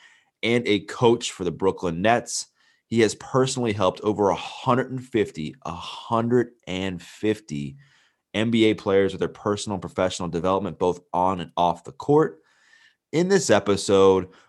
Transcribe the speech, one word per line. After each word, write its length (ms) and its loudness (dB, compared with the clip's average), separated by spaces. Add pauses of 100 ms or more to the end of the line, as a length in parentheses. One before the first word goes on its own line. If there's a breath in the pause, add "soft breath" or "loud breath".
(420 soft breath)
and 260 -2
a 120 2
coach 520 2
for 120 -10
the 80 0
Brooklyn 500 -2
Nets. 460 0 (400)
He 120 0
has 160 4
personally 580 -2
helped 280 0
over 280 2
a 60 2
hundred 560 -2
and 120 -8
fifty, 600 -4
a 80 -8
hundred 800 0 (160)
and 340 -6
fifty 760 -6 (560 soft breath)
N 180 -2
B 140 4
A 80 4
players 400 0
with 60 -10
their 100 -2
personal 460 -4
and 60 -8
professional 460 -4
development, 500 -2
both 220 0 (140)
on 260 0
and 160 -12
off 300 0
the 60 -16
court. 480 0 (720 soft breath)
In 180 0
this 200 2
episode, 800 4 (220 soft breath)